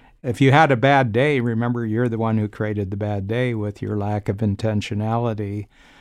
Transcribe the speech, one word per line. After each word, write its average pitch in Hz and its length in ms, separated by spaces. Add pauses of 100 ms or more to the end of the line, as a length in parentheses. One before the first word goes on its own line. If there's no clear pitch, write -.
(240)
If 120 160
you 135 120
had 151 180
a 131 60
bad 135 360
day, 135 280
remember 120 440
you're 117 240
the 110 100
one 110 200
who 107 100
created 104 420
the 101 60
bad 101 300
day 120 280
with 104 280
your 104 140
lack 104 320
of 101 100
intentionality 107 1300 (340)